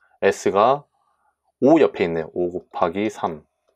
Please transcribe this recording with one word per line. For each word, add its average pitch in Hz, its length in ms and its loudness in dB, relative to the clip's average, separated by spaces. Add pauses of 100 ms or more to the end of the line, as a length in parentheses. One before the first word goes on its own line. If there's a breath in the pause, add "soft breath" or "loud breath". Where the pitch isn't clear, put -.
(220)
S가 104 640 2 (760)
오 311 200 4
옆에 104 240 2
있네요. 82 300 -4
오 90 180 -4
곱하기 90 580 -4
삼 82 340 -10 (320)